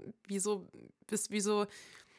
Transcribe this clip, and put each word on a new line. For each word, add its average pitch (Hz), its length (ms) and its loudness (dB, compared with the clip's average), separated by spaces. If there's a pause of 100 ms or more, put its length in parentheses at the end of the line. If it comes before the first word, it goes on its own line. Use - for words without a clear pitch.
(260)
wieso 196 420 0 (380)
bist, - 240 0
wieso 208 360 4 (520)